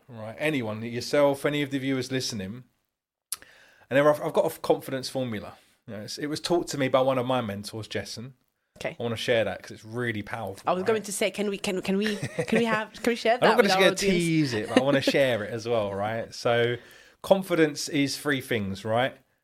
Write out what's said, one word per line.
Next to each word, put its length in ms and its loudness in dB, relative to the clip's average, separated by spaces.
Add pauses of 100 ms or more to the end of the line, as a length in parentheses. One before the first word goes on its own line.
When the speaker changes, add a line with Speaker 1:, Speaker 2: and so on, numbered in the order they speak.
Speaker 1:
right? 280 -12
Anyone, 460 -2
yourself, 600 2
any 160 0
of 100 -4
the 80 0
viewers 320 -2
listening. 540 -6 (1200)
And 80 0
there 160 8
I've, 80 -6
I've 120 -4
got 200 2
a 60 -16
confidence 500 -2
formula. 440 -6 (340)
You 80 -12
know, 60 -10
it's, 160 -10
it 100 -6
was 140 -6
taught 280 0
to 80 -6
me 120 0
by 120 6
one 160 2
of 80 0
my 140 2
mentors, 480 -6
Jessen. 460 -10 (440)
Speaker 2:
Okay. 200 -8
Speaker 1:
I 60 -8
wanna 140 -2
share 260 2
that 180 -6
'cause 100 -16
it's 120 -18
really 380 -4
powerful, 440 -10
Speaker 2:
I 60 2
was 120 0
Speaker 1:
right? 40 -8
Speaker 2:
going 160 2
to 80 -10
say, 200 -2
can 180 -4
we, 80 -4
can, 240 -2
can 160 0
we, 180 0
can 440 -2
we 60 2
have, 280 -2
Speaker 1:
<laughs> 100 -16
Speaker 2:
can 80 2
we 40 0
share 220 2
that 60 -4
Speaker 1:
I'm 140 8
not 60 -
Speaker 2:
with 80 2
Speaker 1:
gonna 120 4
Speaker 2:
our 80 6
Speaker 1:
just 140 -2
Speaker 2:
audience? 180 2
Speaker 1:
tease 300 2
it, 160 -2
but 80 6
I 60 4
wanna 180 4
Speaker 2:
<laughs> 160 2
Speaker 1:
share 260 4
it 80 -8
as 160 -6
well, 260 0
right? 400 -4
So 440 2 (440)
confidence 680 2
is 280 0
three 220 -2
things, 460 -4
right? 320 0 (260)